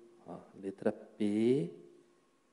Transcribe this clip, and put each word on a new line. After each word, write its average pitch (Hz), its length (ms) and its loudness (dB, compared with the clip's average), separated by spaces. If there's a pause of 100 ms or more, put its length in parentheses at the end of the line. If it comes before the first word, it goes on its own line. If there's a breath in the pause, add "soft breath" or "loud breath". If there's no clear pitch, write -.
(260)
Ó, 87 120 -12 (220)
letra 98 320 -2
P 110 800 2 (840)